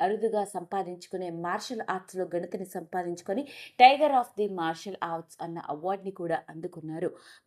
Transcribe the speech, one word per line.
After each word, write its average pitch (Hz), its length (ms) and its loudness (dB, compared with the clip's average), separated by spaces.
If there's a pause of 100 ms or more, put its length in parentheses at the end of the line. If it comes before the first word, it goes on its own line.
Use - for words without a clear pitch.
అరుదుగా 208 460 2
సంపాదించుకునే 180 800 -6 (120)
మార్షల్ 208 480 -4
ఆర్ట్స్‌లో 185 400 -4
ఘనతని 180 400 -4
సంపాదించుకొని 180 760 -4 (320)
Tiger 277 380 10
of 247 180 2
the 208 220 -2
Martial 165 500 -4
Arts 165 360 -6
అన్న 170 180 -6 (100)
అవార్డుని 175 320 -4 (120)
కూడా 170 260 -2 (100)
అందుకున్నారు 160 640 -6 (380)